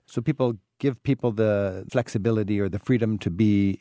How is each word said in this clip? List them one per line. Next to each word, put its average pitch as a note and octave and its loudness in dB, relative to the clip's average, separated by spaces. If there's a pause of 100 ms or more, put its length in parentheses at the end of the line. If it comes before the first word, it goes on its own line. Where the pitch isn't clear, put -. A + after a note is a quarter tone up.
So - -6
people B2 -2 (220)
give C#3 -2
people B2+ 0
the G2+ 0
flexibility G#2+ 0
or G2 0
the G2 -6
freedom A2 0
to G2 -4
be G2+ 2